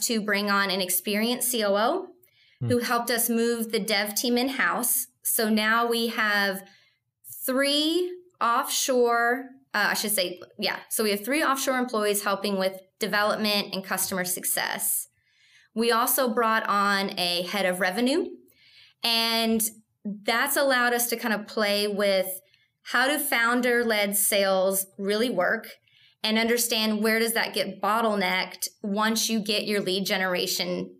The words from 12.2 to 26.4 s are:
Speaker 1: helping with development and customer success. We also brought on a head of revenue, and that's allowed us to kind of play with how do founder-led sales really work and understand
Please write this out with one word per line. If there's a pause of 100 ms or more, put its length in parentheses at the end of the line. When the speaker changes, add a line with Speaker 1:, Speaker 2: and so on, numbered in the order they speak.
Speaker 1:
helping
with (180)
development
and
customer
success. (680)
We
also
brought
on
a
head
of
revenue, (800)
and (400)
that's
allowed
us
to
kind
of
play
with (440)
how
do
founder-led
sales (100)
really
work (560)
and
understand